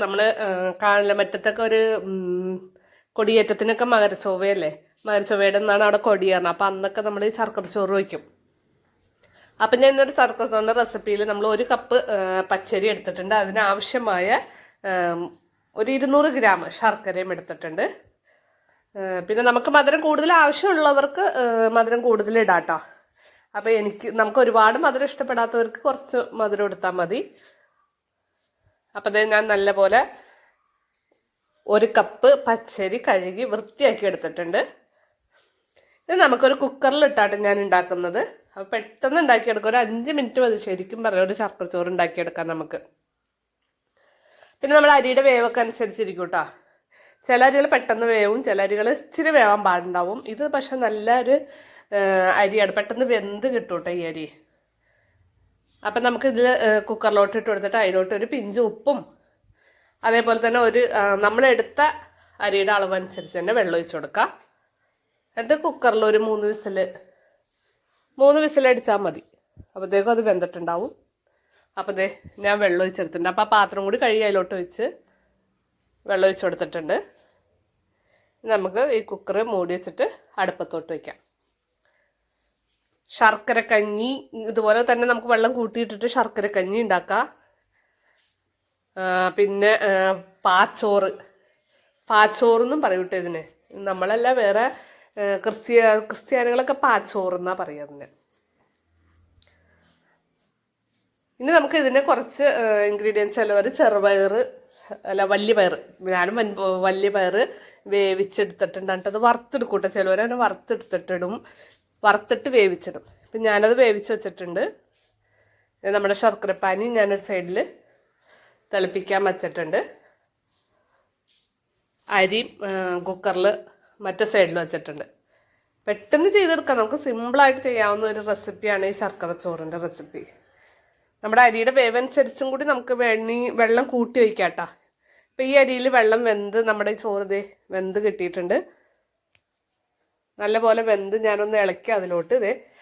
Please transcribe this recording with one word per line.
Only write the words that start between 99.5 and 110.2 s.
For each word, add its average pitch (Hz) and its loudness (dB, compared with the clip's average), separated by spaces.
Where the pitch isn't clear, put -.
ഇനി 269 0
നമുക്ക് 294 2
ഇതിന് 262 2
കുറച്ച്, 269 0
ആ, - 0
ഇൻഗ്രീഡിയൻസ്, 208 -2
ചിലവർ 208 2
ചെറുപയർ, 202 2
അല്ല, 196 -2
വലിയ 208 2
പയർ, 185 4
ഞാനും 180 0
വൻ-, 208 -2
വലിയ 190 0
പയർ 185 0
വേവിച്ചെടുത്തിട്ടുണ്ട്. 190 -2
എന്നിട്ട് 185 -4
അത് 214 -4
വറുത്തെടുക്കൂട്ടെ, 233 -2
ചിലവർ 190 0